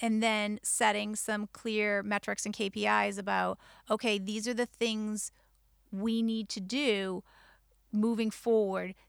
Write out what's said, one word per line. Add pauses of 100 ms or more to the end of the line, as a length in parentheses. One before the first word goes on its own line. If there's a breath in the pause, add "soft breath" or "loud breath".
and
then
setting
some
clear
metrics
and
K
P
Is
about, (320 soft breath)
okay,
these
are
the
things (600)
we
need
to
do (720 soft breath)
moving
forward (160 soft breath)